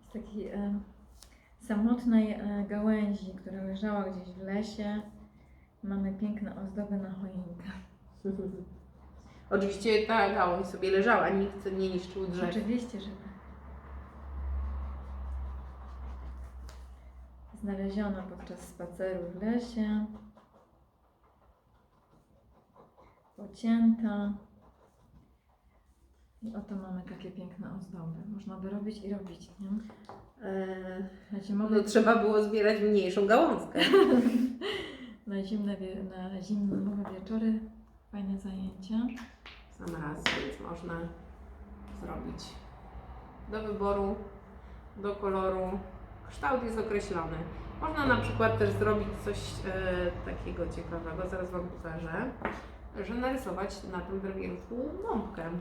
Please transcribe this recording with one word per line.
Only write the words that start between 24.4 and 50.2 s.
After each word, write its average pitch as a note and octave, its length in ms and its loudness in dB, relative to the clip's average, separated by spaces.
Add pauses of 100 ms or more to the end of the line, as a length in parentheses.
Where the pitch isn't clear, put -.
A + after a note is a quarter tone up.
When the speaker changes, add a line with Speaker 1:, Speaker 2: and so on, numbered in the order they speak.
Speaker 1:
I A3 120 -8
oto G#3 220 -8
mamy F#3 320 -6
takie F3+ 220 -12
piękne F3 460 -10
ozdoby. E3 440 -8 (140)
Można F#3+ 220 -8
by F#3+ 140 -6
robić G#3 340 -4
i G3+ 80 -4
robić, F#3 380 -8 (100)
nie? F#3+ 80 -8 (800)
Speaker 2:
E, F#3+ 600 -4 (240)
Speaker 1:
Na G3+ 80 -4
zimowe G#3+ 360 4
Speaker 2:
no, G3+ 60 8
trzeba A3 340 8
było G#3 260 6
zbierać G#3 380 6
mniejszą G3+ 460 6
gałązkę. C#4 580 6
Speaker 1:
<laughs> C4 1400 6
Na G3 160 -2
zimne G3+ 340 0
wie-, F#3+ 280 -6
na F#3+ 380 -6
zimowe G3+ 720 0
wieczory A3 460 2 (520)
fajne G3 260 -2
zajęcia. F#3+ 560 -6 (760)
Speaker 2:
Sam E3 320 -6
raz, D#3 220 -4
więc - 360 0 (100)
można E3+ 240 -8 (1080)
zrobić - 420 -8 (1040)
do G#3+ 120 -4
wyboru, G3+ 540 0 (800)
do G3+ 180 -2
koloru. F#3+ 640 0 (500)
Kształt B3+ 340 0
jest A3 160 -2
określony. F#3+ 580 -2 (440)
Można D#4 260 0
na B3 100 8
przykład A3 420 4
też G3+ 120 6
zrobić G#3 380 2 (160)
coś, G3+ 140 -2 (280)
e, F#3 440 0 (140)